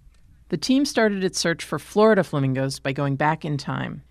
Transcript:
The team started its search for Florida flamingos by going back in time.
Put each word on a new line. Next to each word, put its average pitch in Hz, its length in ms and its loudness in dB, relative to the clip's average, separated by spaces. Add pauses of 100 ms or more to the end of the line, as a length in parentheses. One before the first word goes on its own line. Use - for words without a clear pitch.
(500)
The 175 60 -2
team 262 280 2
started 208 400 0
its 185 160 -2
search 170 240 -2
for 156 160 -6
Florida 208 420 4
flamingos 135 560 -2
by 139 140 -4
going 139 240 -2
back 151 280 0
in 147 140 -4
time. 131 520 -6